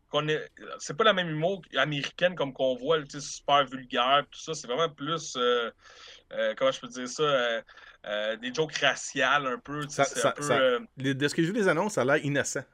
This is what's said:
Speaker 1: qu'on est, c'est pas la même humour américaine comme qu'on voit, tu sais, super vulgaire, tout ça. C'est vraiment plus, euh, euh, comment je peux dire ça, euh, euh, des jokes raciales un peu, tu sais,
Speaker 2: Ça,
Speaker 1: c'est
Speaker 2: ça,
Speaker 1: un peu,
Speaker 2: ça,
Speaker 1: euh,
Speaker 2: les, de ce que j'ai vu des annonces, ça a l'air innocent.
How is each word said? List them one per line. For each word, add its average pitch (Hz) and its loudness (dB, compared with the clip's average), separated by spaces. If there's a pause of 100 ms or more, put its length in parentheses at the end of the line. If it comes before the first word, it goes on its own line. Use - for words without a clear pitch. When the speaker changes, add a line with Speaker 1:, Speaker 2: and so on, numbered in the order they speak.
Speaker 1:
qu'on 147 0
est, 147 -2 (300)
c'est - -10
pas 233 2
la 220 8
même 180 -2
humour 160 -2 (140)
américaine 147 0
comme 139 -2
qu'on 131 0
voit, 147 0
tu 143 -14
sais, - -10
super 143 2
vulgaire, 131 2
tout - -18
ça. 160 -8
C'est 147 -8
vraiment 151 2
plus, 151 -6
euh, 123 2 (600)
euh, 110 -2
comment 135 2
je 131 -2
peux 131 -12
dire 123 -8
ça, 151 -2
euh, 120 2 (420)
euh, 107 -2
des 123 -8
jokes 151 -2
raciales 135 0
un 123 -2
peu, 147 -8
tu 139 -10
sais, 139 2
Speaker 2:
Ça, - -
Speaker 1:
c'est 131 -2
Speaker 2:
ça, 135 4
Speaker 1:
un 117 2
peu, 143 -10
Speaker 2:
ça, 135 2
Speaker 1:
euh, 127 4 (180)
Speaker 2:
les, 135 -2
de 135 0
ce 143 -4
que 170 4
j'ai 165 2
vu 202 -2
des 214 2
annonces, 180 2
ça 135 2
a - 2
l'air 139 2
innocent. 139 -2